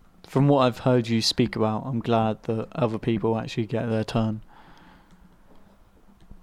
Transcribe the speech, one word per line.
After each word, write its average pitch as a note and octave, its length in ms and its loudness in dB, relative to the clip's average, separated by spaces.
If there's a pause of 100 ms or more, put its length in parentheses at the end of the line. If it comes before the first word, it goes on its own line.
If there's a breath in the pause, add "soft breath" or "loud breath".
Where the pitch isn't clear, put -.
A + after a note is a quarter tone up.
(240)
from C#3 220 2
what C#3+ 140 6
I've B2 200 2
heard B2 280 2
you A2+ 120 2
speak - 360 0
about, A2 300 -2
I'm B2+ 120 -4
glad A2+ 460 0
that A2+ 280 -4
other A2 260 -2
people A2+ 380 0
actually A2+ 300 -6
get A2+ 220 -4
their A2 160 -2
turn. A2 380 -2 (2000 soft breath)